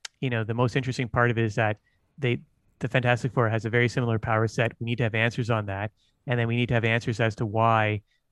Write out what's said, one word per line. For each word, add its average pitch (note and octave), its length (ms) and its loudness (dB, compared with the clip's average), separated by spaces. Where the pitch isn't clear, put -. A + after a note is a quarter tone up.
you C3+ 80 0
know, A2+ 160 -2
the A2+ 80 -4
most B2 240 0
interesting B2 320 -4
part A#2+ 220 2
of A2 60 -2
it A#2 60 2
is G#2+ 120 -2
that G#2+ 220 0
they, B2 220 -2
the C3 80 -6
Fantastic B2 460 0
Four A#2 160 2
has A2+ 160 -2
a A2+ 40 -2
very A#2+ 200 4
similar A#2 300 0
power A2 280 0
set. A#2 320 -2
We A#2 60 -8
need A#2 140 -4
to B2 40 0
have A2 120 -2
answers A2+ 340 0
on G#2+ 160 0
that. G2 260 -6
And A#2+ 120 0
then A#2 80 0
we A#2 80 0
need A#2+ 140 0
to B2 60 2
have A2+ 100 2
answers A2+ 340 0
as A2 160 2
to A#2+ 100 -4
why G#2+ 580 2